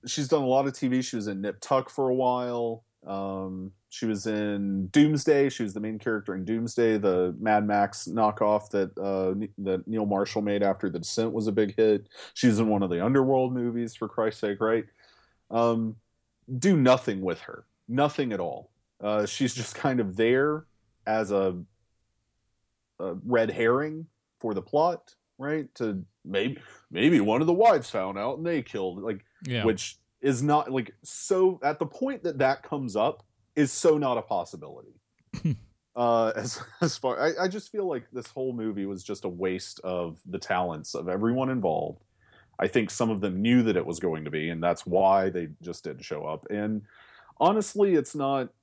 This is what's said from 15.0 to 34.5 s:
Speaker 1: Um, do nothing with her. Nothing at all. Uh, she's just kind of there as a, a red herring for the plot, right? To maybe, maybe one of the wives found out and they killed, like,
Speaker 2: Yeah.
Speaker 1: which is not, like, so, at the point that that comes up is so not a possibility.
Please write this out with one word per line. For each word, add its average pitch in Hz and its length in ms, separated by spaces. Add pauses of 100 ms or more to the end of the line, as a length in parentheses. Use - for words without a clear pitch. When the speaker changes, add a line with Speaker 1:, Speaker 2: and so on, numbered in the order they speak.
Speaker 1:
Um, 113 460 (600)
do 180 180
nothing 127 460
with 90 200
her. - 240 (220)
Nothing 135 460
at 98 60
all. 82 320 (280)
Uh, 104 280
she's 127 260
just 120 220
kind 131 240
of 95 180
there 135 480 (420)
as 110 240
a, 95 260 (1400)
a 90 160 (100)
red 113 240
herring 143 560 (340)
for 110 140
the 98 80
plot, 170 540 (240)
right? 147 360
To 104 300 (180)
maybe, 104 360 (320)
maybe 127 280
one 110 220
of 156 60
the 175 60
wives 180 360
found 98 300
out 120 180
and 160 80
they 165 160
killed, 95 400
like, 101 240 (180)
Speaker 2:
Yeah. 123 200
Speaker 1:
which 107 340 (240)
is 131 220
not, 147 280
like, 131 300
so, 185 600
at 151 160
the 156 80
point 269 360
that 160 140
that 135 240
comes 131 340
up 113 280 (320)
is 143 160
so 156 260
not 131 220
a - 20
possibility. 76 720 (500)